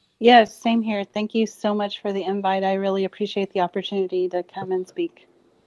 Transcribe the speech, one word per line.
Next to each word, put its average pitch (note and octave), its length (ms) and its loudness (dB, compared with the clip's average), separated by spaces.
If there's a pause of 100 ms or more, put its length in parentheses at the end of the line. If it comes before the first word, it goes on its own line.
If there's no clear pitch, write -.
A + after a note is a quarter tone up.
(200)
Yes, A3+ 320 8
same A#3 300 0
here. G#3 220 -2
Thank G#3+ 280 -6
you A3 140 2
so G#3+ 260 -4
much G#3 300 -4
for G3+ 100 -6
the G3 120 -4
invite. G3 400 -2
I F#3+ 100 0
really G3 300 -2
appreciate G3 480 -4
the G3 80 -2
opportunity F#3 680 -2
to F3+ 120 -4
come F#3+ 300 -8
and F#3 160 -2
speak. - 400 -8 (380)